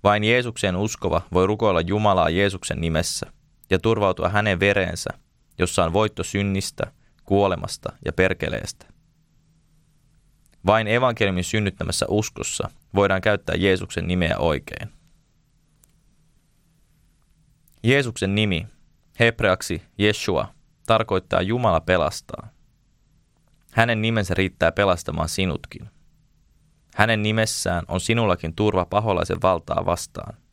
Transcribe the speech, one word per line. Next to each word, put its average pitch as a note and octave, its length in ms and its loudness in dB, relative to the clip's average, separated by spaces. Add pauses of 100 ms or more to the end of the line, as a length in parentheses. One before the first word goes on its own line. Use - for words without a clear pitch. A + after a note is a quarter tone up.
Vain G#2 200 4
Jeesukseen A2+ 520 0
uskova F2+ 460 -2 (120)
voi F#2 140 4
rukoilla G2+ 340 2
Jumalaa F#2 480 2
Jeesuksen F#2+ 520 -2
nimessä E2 440 -2 (440)
ja F#2 100 2
turvautua G2+ 500 0
hänen G#2 300 0
vereensä, F#2+ 500 0 (480)
jossa F2+ 260 0
on E2 100 0
voitto G#2+ 300 0
synnistä, - 680 -4 (340)
kuolemasta - 680 0 (140)
ja - 80 -4
perkeleestä. - 720 -2 (1800)
Vain G#2+ 220 4
evankeliumin A2 560 2
synnyttämässä G2 680 -2
uskossa - 600 -4 (260)
voidaan F#2+ 260 2
käyttää G#2 340 0
Jeesuksen F2+ 520 0
nimeä F2 300 0
oikein. D2+ 560 -4 (3000)
Jeesuksen A2+ 520 2
nimi, G#2 320 0 (520)
hebreaksi G2 640 0 (160)
Jeshua, G2+ 560 0 (340)
tarkoittaa G#2+ 540 0
Jumala G2+ 400 0
pelastaa. - 680 -2 (1200)
Hänen A2+ 280 2
nimensä A2 320 0
riittää F2 380 0
pelastamaan E2+ 580 0
sinutkin. - 600 -6 (1040)
Hänen G#2+ 280 2
nimessään G#2+ 640 0
on F2+ 140 -2
sinullakin G2 540 0
turva G2+ 300 2
paholaisen F2+ 560 0
valtaa F2 440 0
vastaan. - 520 -6 (140)